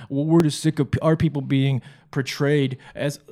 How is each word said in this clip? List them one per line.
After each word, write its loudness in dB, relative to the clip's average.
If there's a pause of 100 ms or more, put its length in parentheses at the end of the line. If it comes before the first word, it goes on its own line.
well, -4
we're 4
just 0
sick 0
of 0
p-, 0
our 2
people -2
being 0 (280)
portrayed 0 (160)
as, -4 (140)